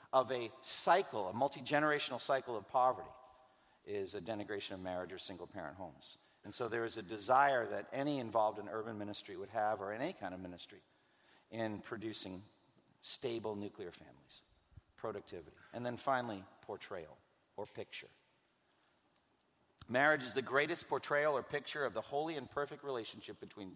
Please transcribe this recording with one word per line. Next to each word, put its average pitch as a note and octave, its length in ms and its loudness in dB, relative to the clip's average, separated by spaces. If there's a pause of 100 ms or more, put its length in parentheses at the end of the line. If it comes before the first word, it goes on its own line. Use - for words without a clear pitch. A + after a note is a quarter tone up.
(140)
of B2+ 180 6
a A#2 200 -2 (100)
cycle, E3+ 680 4
a F#2+ 40 -6
multi-generational C#3+ 880 2
cycle C3 340 0
of G2 140 -6
poverty, B2 400 4 (760)
is G2 260 -4
a G2 80 -4
denigration G2+ 520 -4
of F#2 80 -8
marriage F2+ 300 -4
or F#2+ 60 -10
single F2 300 -10
parent F2 300 -8
homes. E2+ 400 -14 (260)
And G2+ 100 -12
so A#2+ 140 -2
there A#2 180 0
is G#2+ 120 -6
a A2 40 -8
desire A#2 680 6
that G#2 240 -2
any C#3 280 0
involved A2 400 2
in G2+ 100 -8
urban A2 300 -4
ministry G2+ 360 -6
would G2 140 -8
have, G#2+ 320 2
or G2+ 120 -2
in A#2 80 -4
any D#3+ 120 -2
kind F#2 200 -6
of F2+ 60 -8
ministry, F2+ 400 -12 (720)
in A2 300 -2
producing G#2 640 -6 (580)
stable A2+ 540 -2
nuclear G2+ 360 -6
families, - 500 -18 (540)
productivity. G2 600 -6 (180)
And A#2+ 100 -4
then A#2+ 140 0
finally, A#2+ 460 2 (180)
portrayal F2+ 560 -8 (400)
or G2+ 80 -6
picture. - 420 -10 (1800)
Marriage C#3+ 300 8
is B2 140 -4
the C3 80 2
greatest D3 440 2
portrayal D3 480 4
or A#2+ 60 0
picture D3 420 -4
of G#2 120 0
the A2 60 -2
holy D#3 340 -2
and B2+ 160 -6
perfect C3+ 320 -4
relationship A2 560 -6
between F#2+ 360 -10